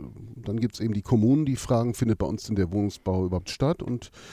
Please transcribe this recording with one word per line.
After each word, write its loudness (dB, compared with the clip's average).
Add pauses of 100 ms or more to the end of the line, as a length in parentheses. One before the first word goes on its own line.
(360)
dann -6
gibt's -2
eben -2
die -2
Kommunen, 4
die 0
fragen, 0
„Findet 4
bei -2
uns -6
denn -4
der 2
Wohnungsbau 0
überhaupt -2
statt?“ 0
Und, -6 (220)